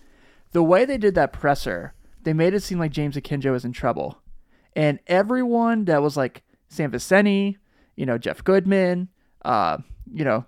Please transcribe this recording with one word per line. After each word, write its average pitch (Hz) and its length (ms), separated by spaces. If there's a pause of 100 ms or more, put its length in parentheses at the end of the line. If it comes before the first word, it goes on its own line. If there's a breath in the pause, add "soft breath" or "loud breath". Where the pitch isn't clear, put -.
(540 soft breath)
the 170 100
way 180 220
they 269 120
did 202 180
that 151 180
presser, 131 600 (300)
they 160 100
made 165 200
it 202 80
seem 185 180
like 160 120
James 147 260
Akinjo 139 340
was 123 140
in 123 80
trouble. - 480 (540)
And 151 320
everyone 233 800
that 156 160
was, 143 140
like, 131 260 (280)
Sam 147 220
Viceni, 196 640 (380)
you 147 100
know, 120 140
Jeff - 240
Goodman, 185 640 (340)
uh, 92 360 (340)
you 156 100
know, 123 240